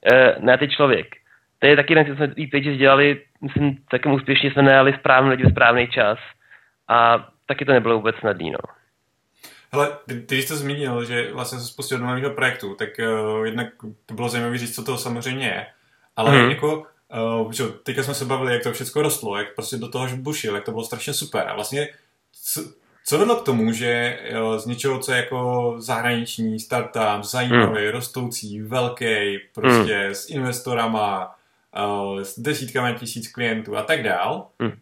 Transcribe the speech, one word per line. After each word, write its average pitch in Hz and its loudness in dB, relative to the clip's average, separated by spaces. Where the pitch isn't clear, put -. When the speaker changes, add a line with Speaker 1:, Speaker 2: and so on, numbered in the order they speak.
Speaker 1:
eh, 127 8
na 123 6
ty 139 0
člověk. 131 2
To - 4
je 143 10
taky 143 2
jeden, 156 6
co 143 -6
jsme 147 0
v - -6
ePages 143 -2
dělali, 139 6
myslím, 139 0
celkem 127 2
úspěšně 135 2
jsme 139 4
najali 135 8
správný 135 4
lidi 127 2
ve 127 8
správný 120 4
čas. 113 2
A 117 4
taky 139 2
to 139 4
nebylo 117 6
vůbec 110 0
snadný, 90 -2
no. - -6
Speaker 2:
Hele, 143 2
ty, 120 -8
ty 135 -4
jsi - -6
to 151 -6
zmínil, 139 -4
že 120 -4
vlastně 123 -8
se 120 -10
spustil - -8
do 120 -4
nového 127 -2
projektu, 113 -4
tak, 107 -8
eh, 117 -2
jednak 113 -6
to 113 -14
bylo 120 -4
zajímavé 120 -4
říct, 117 -8
co 113 -10
to 131 -6
samozřejmě 127 -6
je. 95 -6
Ale 113 4
Speaker 1:
Mhm. 120 4
Speaker 2:
jako, 156 -4
eh, 113 -4
že 131 -6
jo, 113 -4
teďka - -8
jsme 131 -4
se 135 -6
bavili, 127 -2
jak 120 0
to 120 -4
všecko 131 -4
rostlo, 107 -2
jak 104 -8
prostě 110 -8
do 117 -8
toho 127 -6
žbušil, 131 -6
jak 101 -6
to 113 -8
bylo 110 -8
strašně 120 -8
super. 107 -4
A 101 -8
vlastně, 139 -6
co, - -6
co 147 0
vedlo 233 4
k - -8
tomu, 113 0
že, 120 -2
eh, 113 -4
z 110 -8
něčeho, 123 -4
co 131 -4
je 123 2
jako 123 -2
zahraniční, 113 -4
startup, 107 -2
zajímavý, 120 2
Speaker 1:
Mhm. 107 -2
Speaker 2:
rostoucí, 113 -8
velký, 110 -4
prostě 107 2
Speaker 1:
Mhm. 98 -6
Speaker 2:
s - -12
investorama, 113 -4
eh, 101 -6
s - -16
desítkami 123 -4
tisíc 117 -12
klientů 110 -6
a 107 -4
tak 156 -2
dál, 107 -2
Speaker 1:
Mhm. 113 -4